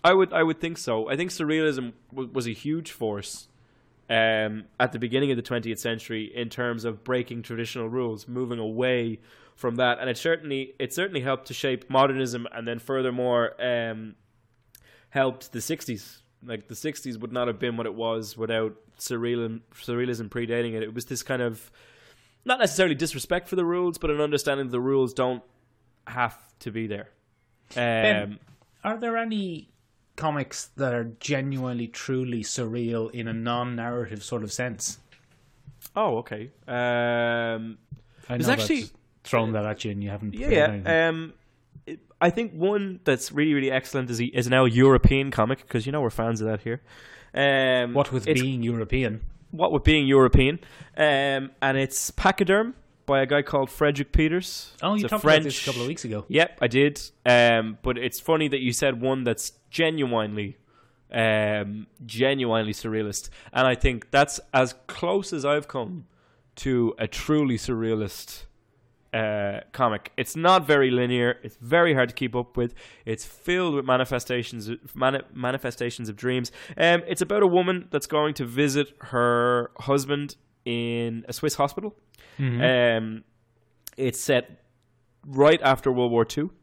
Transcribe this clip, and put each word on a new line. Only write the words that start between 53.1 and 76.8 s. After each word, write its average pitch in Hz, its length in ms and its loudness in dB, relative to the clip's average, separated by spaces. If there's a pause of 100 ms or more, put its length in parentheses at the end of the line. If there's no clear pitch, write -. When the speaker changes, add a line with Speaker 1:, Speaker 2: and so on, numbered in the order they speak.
Speaker 1:
a 135 40 4
guy 143 160 2
called 135 300 0
Frederick 143 400 0
Peters. 165 720 0
Speaker 2:
Oh, 175 60 0
you 214 60 2
Speaker 1:
It's 208 100 0
a - 40 -4
Speaker 2:
talked 214 140 -2
about 156 200 6
this 139 140 -4
a - 40 -6
Speaker 1:
French - 40 -8
Speaker 2:
couple 120 160 -4
of 123 60 -4
weeks 151 180 -8
ago. 104 220 -8
Speaker 1:
Yep, 156 340 2
I 123 60 2
did. 143 340 2 (240)
Um, 117 560 6
but 123 160 -2
it's 120 220 -4
funny 156 300 2
that 135 100 0
you 123 140 0
said 127 280 0
one 131 220 0
that's 117 300 -2 (180)
genuinely, 117 840 -2 (540)
um, 107 760 0 (180)
genuinely 113 680 0
surrealist. 110 560 -6 (240)
And 127 140 4
I 123 80 4
think 120 360 -2
that's 143 280 4 (140)
as 131 200 4 (140)
close 190 460 -2
as 139 120 -4
I've 147 220 0
come 135 380 -8 (520)
to 120 420 2
a 110 80 -2
truly 143 500 0
surrealist, 113 880 -4 (680)
uh, 107 500 -2 (100)
comic. 113 460 -2
It's - 180 -6
not 170 320 4
very 139 240 6
linear. 123 500 0
It's 113 140 -16
very 156 400 2
hard 123 140 2
to - 60 -16
keep 123 200 -4
up 120 220 -4
with. 120 180 -2 (320)
It's 113 180 -6
filled 180 480 -2
with 139 120 0
manifestations, 123 840 -2 (240)
mani-, 131 300 0 (100)
manifestations 123 760 -6
of 101 60 -10
dreams. 123 360 -2 (260)
Um, 170 300 4